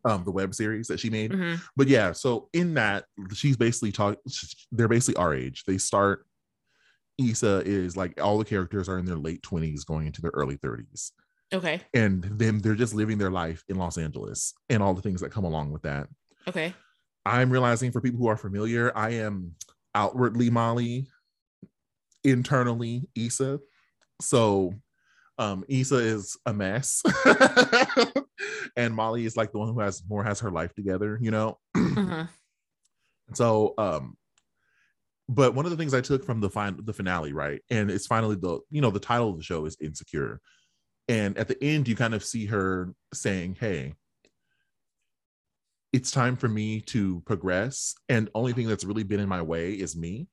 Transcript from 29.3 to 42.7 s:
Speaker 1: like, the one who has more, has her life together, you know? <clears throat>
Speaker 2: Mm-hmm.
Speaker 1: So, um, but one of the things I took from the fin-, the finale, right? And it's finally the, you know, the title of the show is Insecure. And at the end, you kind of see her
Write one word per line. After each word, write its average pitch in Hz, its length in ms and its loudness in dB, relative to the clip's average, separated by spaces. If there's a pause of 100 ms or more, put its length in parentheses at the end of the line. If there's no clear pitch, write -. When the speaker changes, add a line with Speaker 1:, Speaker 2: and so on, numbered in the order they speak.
Speaker 1:
like, 110 160 0
the 110 60 -6
one 110 160 -2
who 120 60 -2
has 101 280 -2
more, 101 160 -2
has 104 180 0
her 107 100 -2
life 85 240 -2
together, 104 440 -2
you 113 120 0
know? 110 340 0
<clears throat> - 100 -20
Speaker 2:
Mm-hmm. 180 480 0 (1120)
Speaker 1:
So, 110 460 4
um, 78 360 -2 (1120)
but 123 280 4
one 143 100 0
of 175 60 -2
the 165 60 -2
things 151 180 0
I 127 60 4
took 135 220 0
from 113 180 -4
the 101 80 0
fin-, 101 340 -4
the 107 100 -8
finale, 87 400 -4
right? 73 260 -4 (120)
And 107 180 2
it's 101 160 -2
finally 110 300 2
the, 87 240 -4 (100)
you 151 120 -2
know, 123 100 4
the 98 80 -2
title 120 320 0
of 85 60 -6
the 78 60 -12
show 80 220 -4
is 78 160 -8
Insecure. 73 580 -6 (720)
And 107 300 2
at 110 80 0
the - 160 -4
end, 147 240 2
you 113 80 0
kind 113 180 0
of 107 100 -4
see 113 220 -6
her 95 480 -2 (220)